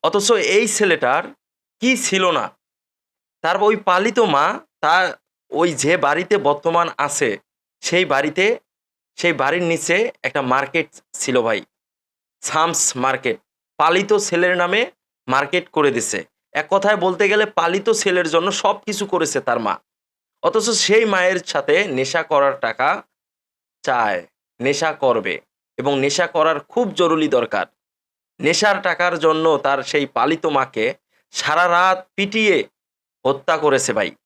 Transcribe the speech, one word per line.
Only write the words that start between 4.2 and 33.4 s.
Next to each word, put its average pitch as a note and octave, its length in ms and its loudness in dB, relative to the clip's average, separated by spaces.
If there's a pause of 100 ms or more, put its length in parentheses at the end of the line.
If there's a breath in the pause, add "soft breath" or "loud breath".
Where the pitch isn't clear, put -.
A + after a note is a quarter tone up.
তার E3+ 240 2 (460)
ওই E3+ 240 0
যে C3 220 0
বাড়িতে D#3+ 400 0
বর্তমান E3 500 0 (120)
আছে, C#3 300 -2 (540)
সেই F3+ 220 0
বাড়িতে, D3 400 0 (760)
সেই F3 140 0
বাড়ির D3 300 -2
নিচে E3 340 0 (260)
একটা C#3 200 -4
মার্কেট C3+ 460 -2 (240)
ছিল - 300 -2
ভাই, A2+ 180 -2 (840)
শামস D#3+ 400 -2 (140)
মার্কেট। B2+ 420 -2 (400)
পালিত F3+ 360 2
ছেলের F3+ 420 0
নামে F3+ 240 0 (480)
মার্কেট C#3+ 420 0
করে D3 200 2
দিছে। A2 280 -4 (340)
এক D#3 180 -4
কথায় G3 260 2
বলতে F#3 320 0
গেলে G#3 180 2
পালিত F#3+ 440 -2
ছেলের F3+ 380 0
জন্য E3 240 0
সব G#3 320 0
কিছু G#3 220 -4
করেছে E3 340 -2
তার A#2+ 180 -2
মা। G#2 160 -2 (680)
অথচ A3 280 0
সেই A3 340 2
মায়ের F#3 420 2
সাথে D3 280 0 (120)
নেশা C3+ 360 -2
করার C#3 380 2
টাকা B2+ 280 -2 (960)
চায়, A2 360 0 (400)
নেশা C#3+ 320 0
করবে A2+ 420 0 (440)
এবং C#3+ 220 -2
নেশা C#3+ 260 0
করার D#3+ 340 0
খুব A#3+ 320 -2
জরুরি D#3+ 360 2
দরকার। A2 380 0 (720)
নেশার F#3+ 420 2
টাকার F3 360 0
জন্য D#3+ 280 2 (120)
তার C#3 240 0
সেই C#3 240 -2
পালিত D3 400 -2
মাকে C3 400 -2 (480)
সারা D#3+ 340 2
রাত F#3 300 2 (160)
পিটিয়ে G3+ 420 2 (680)
হত্যা C3+ 320 0